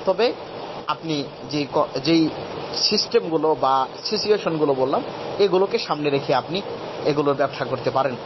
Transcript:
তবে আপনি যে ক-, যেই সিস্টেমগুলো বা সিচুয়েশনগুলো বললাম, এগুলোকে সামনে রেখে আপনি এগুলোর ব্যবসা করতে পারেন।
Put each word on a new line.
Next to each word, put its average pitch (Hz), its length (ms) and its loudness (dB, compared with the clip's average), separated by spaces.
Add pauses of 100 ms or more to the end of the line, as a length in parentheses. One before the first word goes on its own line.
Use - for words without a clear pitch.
তবে 202 280 2 (540)
আপনি 151 380 -2 (260)
যে 147 220 -2
ক-, 151 140 2 (180)
যেই 160 240 6 (460)
সিস্টেমগুলো 165 840 2
বা 135 260 4 (180)
সিচুয়েশনগুলো 190 720 2
বললাম, 135 280 2 (360)
এগুলোকে 196 400 4
সামনে 151 320 0
রেখে 139 240 2
আপনি 151 280 -2 (420)
এগুলোর 147 300 2
ব্যবসা 139 300 0
করতে 123 260 -2
পারেন। 135 360 0